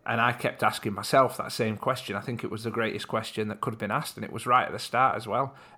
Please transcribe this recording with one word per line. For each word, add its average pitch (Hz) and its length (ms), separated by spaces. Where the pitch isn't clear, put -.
and 117 140
I 120 120
kept - 300
asking 107 320
myself 117 440
that - 140
same 110 240
question, 123 400
I 104 40
think 117 240
it - 60
was 107 140
the 117 60
greatest 110 380
question 110 400
that 107 120
could 113 140
have 110 60
been 101 100
asked, 139 260
and 107 80
it - 80
was 117 140
right 123 200
at - 60
the 104 60
start 123 380
as 113 100
well. 120 280